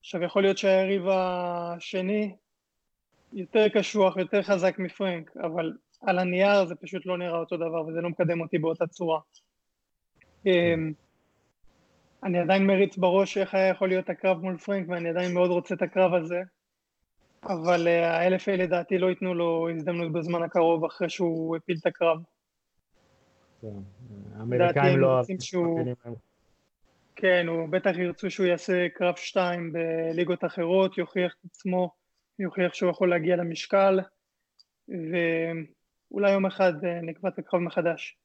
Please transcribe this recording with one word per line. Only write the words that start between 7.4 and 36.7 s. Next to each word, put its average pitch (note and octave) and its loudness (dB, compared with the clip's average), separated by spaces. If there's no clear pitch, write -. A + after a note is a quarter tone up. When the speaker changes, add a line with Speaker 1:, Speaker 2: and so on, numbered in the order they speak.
Speaker 1:
דבר, D#3+ -4
וזה E3 -6
לא F3 -4
מקדם E3+ 0
אותי E3 -4
באותה E3 -2
צורה. E3 -4
אמ, E3+ 2
אני F3 0
עדיין F#3+ 4
מריץ G3 4
בראש F#3 2
איך F#3+ -2
היה F#3+ 4
יכול F#3 0
להיות F#3 0
הקרב F#3 0
מול F3+ -6
פרנק, F#3+ -4
ואני E3+ -4
עדיין F3+ -2
מאוד F3+ 2
רוצה F3+ -2
את E3+ -4
הקרב F3+ 2
הזה, F3 -2
אבל, E3+ 0
אה, E3+ 4
ה-L F#3 2
F - -12
A G3+ -2
לדעתי F3+ 0
לא F3+ 2
ייתנו F#3 -2
לו E3+ -2
הזדמנות E3 -4
בזמן E3+ -2
הקרוב E3 2
אחרי E3 -4
שהוא E3 -2
הפיל E3 -4
את - -6
הקרב. E3 2
Speaker 2:
כן, A2 -14
Speaker 1:
לדעתי G#2 -16
Speaker 2:
האמריקאים C#3 4
Speaker 1:
הם C#3 4
Speaker 2:
לא C3+ 6
Speaker 1:
רוצים C3 2
Speaker 2:
אוהבים F3+ -8
Speaker 1:
שהוא E3+ -2
Speaker 2:
מפילים B2 -2
להם. A#2+ -10
Speaker 1:
כן, F3+ 2
הוא E3 -4
בטח F#3 0
ירצו F3+ -4
שהוא F#3+ 0
יעשה F3 0
קרב F3 -2
שתיים F3 -2
בליגות E3 -2
אחרות, F#3 0
יוכיח F3+ -2
את - -20
עצמו, F3+ -2
יוכיח F3+ -2
שהוא F#3 0
יכול F#3 2
להגיע F3 2
למשקל, F#3+ 2
ואולי E3 -2
יום G3 2
אחד, F#3 2